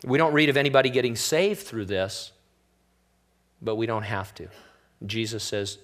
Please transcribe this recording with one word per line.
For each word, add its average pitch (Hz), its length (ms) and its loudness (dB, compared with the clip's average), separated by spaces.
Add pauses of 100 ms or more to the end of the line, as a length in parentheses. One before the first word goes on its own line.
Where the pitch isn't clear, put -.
We 127 140 0
don't 156 160 4
read 151 160 6
of 135 80 4
anybody 135 320 4
getting 123 260 0
saved 185 500 0
through 110 200 -6
this, 95 480 -4 (1300)
but 110 160 -4
we 113 80 -2
don't 113 180 -2
have 101 320 -6
to. - 140 -16 (560)
Jesus 110 400 -6
says, 101 380 -6